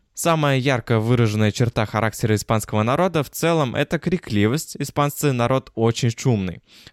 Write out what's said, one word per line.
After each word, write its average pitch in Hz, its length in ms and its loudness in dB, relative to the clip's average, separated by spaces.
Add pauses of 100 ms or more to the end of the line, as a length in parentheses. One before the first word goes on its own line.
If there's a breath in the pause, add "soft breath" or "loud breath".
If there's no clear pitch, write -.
(140)
Самая 151 460 2
ярко 120 400 0
выраженная 110 520 2
черта 117 360 0
характера 107 480 0
испанского 107 480 -2
народа 156 400 0
в - 80 -12
целом — 165 440 0
это 151 220 -2
крикливость. 139 800 -2
Испанцы — 143 560 -2
народ 123 400 0
очень 113 420 0
шумный. 101 460 -2 (320 loud breath)